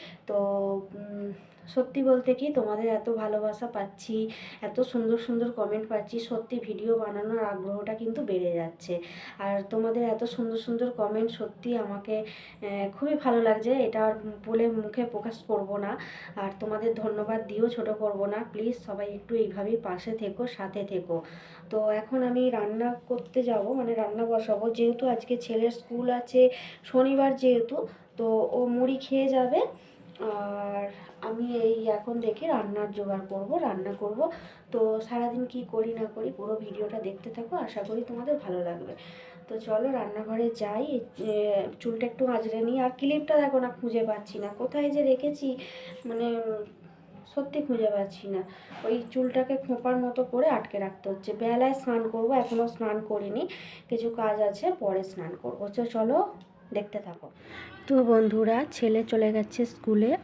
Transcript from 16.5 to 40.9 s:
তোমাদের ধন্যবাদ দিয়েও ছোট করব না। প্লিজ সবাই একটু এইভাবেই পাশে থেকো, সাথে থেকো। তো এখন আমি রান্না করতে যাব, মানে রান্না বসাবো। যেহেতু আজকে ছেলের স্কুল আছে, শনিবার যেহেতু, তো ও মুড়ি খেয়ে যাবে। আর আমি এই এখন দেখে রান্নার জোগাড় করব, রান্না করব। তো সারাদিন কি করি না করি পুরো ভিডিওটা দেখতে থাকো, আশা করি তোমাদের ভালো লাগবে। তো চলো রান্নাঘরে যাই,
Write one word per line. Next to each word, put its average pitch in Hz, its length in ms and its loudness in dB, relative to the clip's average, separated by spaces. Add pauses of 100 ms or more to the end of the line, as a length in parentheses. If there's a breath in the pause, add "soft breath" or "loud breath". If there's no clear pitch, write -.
তোমাদের 220 340 0
ধন্যবাদ 214 540 -2
দিয়েও 220 220 2
ছোট 220 200 -2
করব 208 360 0
না। 202 120 -2 (140)
প্লিজ 226 240 -2 (100)
সবাই 202 220 -6
একটু 202 280 -6
এইভাবেই 208 420 0
পাশে 190 340 -6
থেকো, 220 360 -4
সাথে 196 360 -6
থেকো। 175 400 -2 (460 loud breath)
তো 214 200 2
এখন 220 340 2
আমি 247 260 4
রান্না 226 460 0 (120)
করতে 247 360 0
যাব, 226 300 2
মানে 233 220 0
রান্না 220 300 0
বসাবো। 220 440 2
যেহেতু 233 380 4
আজকে 240 300 0
ছেলের 233 340 2
স্কুল 240 380 -2
আছে, 247 400 6 (340 loud breath)
শনিবার 269 520 4
যেহেতু, 247 520 4 (300 loud breath)
তো 220 340 4
ও 247 140 2
মুড়ি 254 320 2
খেয়ে 269 320 2
যাবে। 262 320 4 (580 loud breath)
আর 202 680 -4 (340 loud breath)
আমি 233 380 -2
এই 226 280 4
এখন 220 320 0
দেখে 233 280 -2
রান্নার 208 440 0
জোগাড় 196 380 -4
করব, 196 280 -2
রান্না 202 360 -2
করব। 214 360 0 (420 loud breath)
তো 220 300 2
সারাদিন 240 440 -2
কি 247 260 -8
করি 226 220 0
না 220 120 -2
করি 220 320 -6
পুরো 214 180 -2
ভিডিওটা 208 440 -6
দেখতে 196 300 -8
থাকো, 233 260 -6
আশা 220 280 -4
করি 220 240 -2
তোমাদের 247 280 -2
ভালো 180 280 -4
লাগবে। 170 300 -6 (540 loud breath)
তো 220 100 -6
চলো 220 340 0
রান্নাঘরে 220 580 -2
যাই, 226 500 -2 (200)